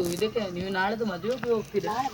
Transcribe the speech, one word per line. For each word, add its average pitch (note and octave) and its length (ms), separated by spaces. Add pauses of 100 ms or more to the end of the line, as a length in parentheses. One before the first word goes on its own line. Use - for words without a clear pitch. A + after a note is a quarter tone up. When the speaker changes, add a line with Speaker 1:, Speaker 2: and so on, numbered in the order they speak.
(140)
Speaker 1:
ಇದಕ್ಕೆ G#3+ 280 (140)
ನೀವು F#3 220
ನಾಳೆದು A3 340
ಮದುವೆಗೆ A#3 460
ಹೋಗ್ತೀರಾ? G#3 360
Speaker 2:
ನಾಳೆ B3+ 200